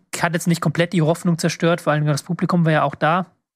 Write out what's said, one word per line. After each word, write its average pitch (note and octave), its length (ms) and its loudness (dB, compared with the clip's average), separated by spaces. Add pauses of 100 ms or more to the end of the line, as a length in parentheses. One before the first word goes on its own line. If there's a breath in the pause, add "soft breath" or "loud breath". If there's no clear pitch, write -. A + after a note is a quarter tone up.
(200)
hat E3+ 140 -2
jetzt F3 140 -2
nicht E3+ 120 2
komplett E3+ 320 0
die E3+ 100 2
Hoffnung E3 360 0
zerstört, E3+ 420 0
vor D3+ 120 0
allem D3+ 120 0
das D3+ 200 0
Publikum F3 400 0
war D#3+ 80 2
ja D3 100 2
auch C#3+ 120 -2
da, E3+ 320 0 (300)